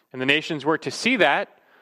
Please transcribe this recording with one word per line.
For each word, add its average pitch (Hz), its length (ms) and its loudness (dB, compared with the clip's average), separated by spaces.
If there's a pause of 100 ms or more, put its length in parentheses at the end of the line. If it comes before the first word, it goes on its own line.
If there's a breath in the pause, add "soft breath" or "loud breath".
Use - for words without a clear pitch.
(140)
And 131 80 -10
the 131 40 -4
nations 147 380 0
were 151 140 0
to 147 120 -8
see 240 280 -2
that 165 320 2 (320 soft breath)